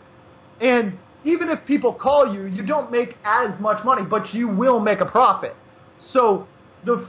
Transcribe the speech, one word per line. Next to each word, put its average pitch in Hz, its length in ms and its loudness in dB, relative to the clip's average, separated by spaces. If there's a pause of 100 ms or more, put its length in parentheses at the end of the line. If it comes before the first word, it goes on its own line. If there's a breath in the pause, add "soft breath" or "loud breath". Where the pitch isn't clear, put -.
(600)
And 226 360 2 (280)
even 339 240 0
if 311 180 -4
people 254 260 0
call 262 400 2
you, 196 120 -8
you 196 200 -6
don't 269 260 -4
make 240 340 -2
as 214 340 -2
much 208 240 -2
money, 240 260 0
but - 240 -4
you 233 140 -2
will 233 320 2
make 208 220 0
a 180 40 2
profit. 220 500 2 (580)
So 220 340 2 (380)
the 233 220 -2